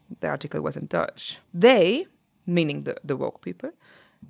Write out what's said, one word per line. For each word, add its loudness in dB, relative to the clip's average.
the -4
article -6
was -6
in -10
Dutch, -6
"They," 6
meaning 0
the, -6
the -4
woke -6
people, -10